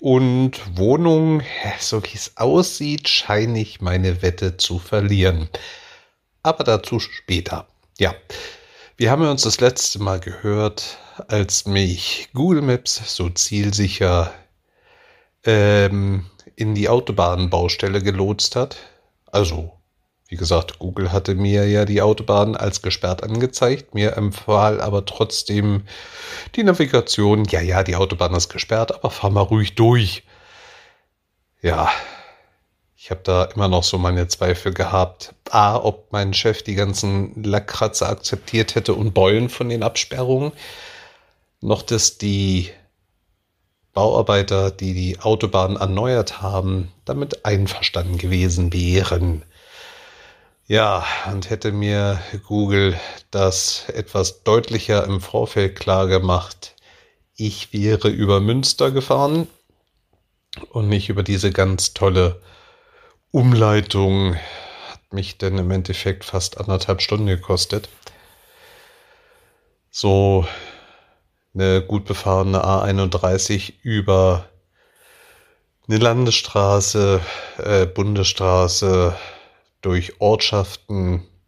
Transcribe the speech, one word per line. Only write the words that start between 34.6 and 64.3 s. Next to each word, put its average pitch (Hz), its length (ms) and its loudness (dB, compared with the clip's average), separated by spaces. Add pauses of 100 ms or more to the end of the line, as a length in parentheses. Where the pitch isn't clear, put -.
gehabt. 92 600 -2 (140)
A, 107 280 4
ob - 360 -4
mein 98 220 -2
Chef 110 280 0
die 104 120 -6
ganzen 98 680 -2
Lackkratzer 104 680 -2
akzeptiert - 640 -4
hätte 110 180 0
und 107 220 -2
Beulen 107 340 4
von 123 220 -6
den 117 120 -4
Absperrungen, 131 720 -4 (1120)
noch 104 180 0
dass - 380 -2
die 98 500 0 (1300)
Bauarbeiter, 101 760 2
die 95 220 -6
die 90 280 -4
Autobahn 101 560 0
erneuert 104 640 -2
haben, 95 500 -4 (140)
damit 139 400 -8
einverstanden 95 720 -2
gewesen 90 560 0
wären. 87 720 0 (1200)
Ja, 104 360 2 (260)
und 98 160 -6
hätte 107 240 -4
mir 101 480 0 (260)
Google 98 540 2 (300)
das - 580 0
etwas - 560 -4
deutlicher 110 600 2
im 98 180 -4
Vorfeld 104 580 -2
klar 95 280 2
gemacht, 92 680 -2 (600)
ich - 360 -8
wäre 107 380 2
über 101 300 2
Münster 131 500 0
gefahren 139 580 0 (1200)
und 107 220 -2
nicht 101 180 0
über 101 140 -2
diese 98 300 0
ganz 95 420 0
tolle 90 480 2 (880)
Umleitung, 104 1080 4 (540)